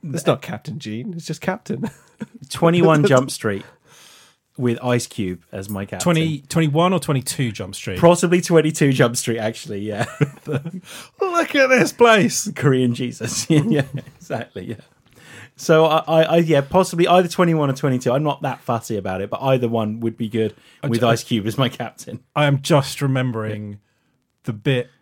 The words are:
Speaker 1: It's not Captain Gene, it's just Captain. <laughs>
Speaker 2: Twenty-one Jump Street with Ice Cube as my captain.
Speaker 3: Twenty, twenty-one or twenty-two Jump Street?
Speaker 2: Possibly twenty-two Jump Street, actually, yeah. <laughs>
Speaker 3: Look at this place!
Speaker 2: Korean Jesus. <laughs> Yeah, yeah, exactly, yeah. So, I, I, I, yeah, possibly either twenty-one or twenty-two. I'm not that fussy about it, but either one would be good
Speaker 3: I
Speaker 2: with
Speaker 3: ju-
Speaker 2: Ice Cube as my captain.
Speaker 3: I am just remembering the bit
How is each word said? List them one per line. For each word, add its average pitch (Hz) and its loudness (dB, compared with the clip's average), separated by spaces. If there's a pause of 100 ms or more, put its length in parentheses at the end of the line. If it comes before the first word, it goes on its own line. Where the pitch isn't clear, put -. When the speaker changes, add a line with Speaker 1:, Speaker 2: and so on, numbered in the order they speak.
Speaker 1:
It's 156 -6
not 131 0
Captain - -10
Gene, 120 -10
it's 165 -14
just 160 -10
Captain. - -6 (300)
<laughs> - -18
Speaker 2:
Twenty-one 165 4
Jump 131 4
Street 101 -6 (920)
with 120 -2
Ice 123 0
Cube 92 -6
as 98 -10
my 101 -6
captain. 98 -10
Speaker 3:
Twenty, 160 0
twenty-one 165 2
or 180 0
twenty-two 135 -4
Jump 101 -10
Street? 92 -6
Speaker 2:
Possibly 175 6
twenty-two 156 2
Jump 120 4
Street, 117 -4
actually, 107 -6
yeah. 104 -4 (140)
<laughs> - -4 (760)
Speaker 3:
Look 349 -2
at 269 4
this 262 4
place! 214 4
Speaker 2:
Korean 127 2
Jesus. 120 -6
<laughs> - -4
Yeah, 151 4
yeah, 143 0 (320)
exactly, 113 -10
yeah. 113 -10 (760)
So, 160 4
I, 156 4
I, 160 2
I, 160 2
yeah, 160 4
possibly 175 2
either 175 4
twenty-one 165 2
or 135 0
twenty-two. 131 -2
I'm 139 0
not 139 -4
that 131 -6
fussy 117 -4
about 95 -6
it, 101 -6
but - -8
either 135 2
one 113 -2
would 113 -4
be 117 -6
good 110 -2 (280)
Speaker 3:
I - -4
Speaker 2:
with 113 0
Speaker 3:
ju- 120 2
Speaker 2:
Ice 117 2
Cube 107 -2
as 110 -4
my 127 2
captain. - -12 (100)
Speaker 3:
I 147 2
am 139 2
just 139 0
remembering 110 -4 (680)
the 120 -6
bit 123 -2 (140)